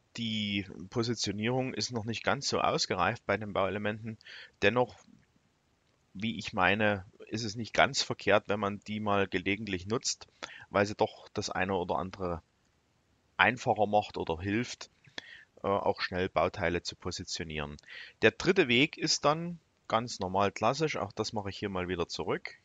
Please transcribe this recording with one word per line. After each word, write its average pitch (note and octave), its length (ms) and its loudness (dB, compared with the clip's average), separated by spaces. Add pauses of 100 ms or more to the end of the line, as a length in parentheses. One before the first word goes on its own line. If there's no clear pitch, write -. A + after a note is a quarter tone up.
(160)
die G#2+ 500 0 (240)
Positionierung A#2 840 0
ist - 200 -4
noch A2+ 120 -4
nicht A2 200 -4
ganz A#2+ 240 0
so G#2+ 120 2
ausgereift G2+ 640 0
bei G2+ 100 2
den G#2 160 -6
Bauelementen. G#2 640 -2 (440)
Dennoch, A#2 340 4 (1200)
wie G#2 240 -4
ich - 140 -8
meine, G2+ 540 4 (200)
ist A2 180 -6
es G#2+ 120 -6
nicht A2+ 180 -8
ganz A#2 280 4
verkehrt, - 460 2
wenn G#2 120 0
man G2+ 260 -4
die G#2+ 140 -4
mal G2+ 280 2
gelegentlich F#2+ 580 -2
nutzt, - 420 -4 (420)
weil G2+ 160 4
sie G#2 80 -4
doch - 400 0
das - 160 -2
eine F#2 240 0
oder F2+ 220 0
andere F2+ 440 -4 (960)
einfacher G#2+ 500 4
macht G#2 300 2
oder E2 240 -2
hilft, G#2 500 -4 (720)
äh, - 40 -2
auch G2 340 2
schnell F#2 300 -2
Bauteile F2 520 0
zu - 140 -10
positionieren. D#2 800 -8 (460)
Der A2 80 8
dritte E3+ 380 2
Weg B2 280 4
ist E3 300 0
dann E3 320 0 (300)
ganz A#2 320 0
normal F#2+ 320 0
klassisch, C#3 440 0
auch G2+ 160 -4
das G#2+ 220 -4
mache G2+ 160 -4
ich - 80 -10
hier G#2 100 -4
mal F#2 200 -2
wieder F2 200 0
zurück. - 460 -6 (100)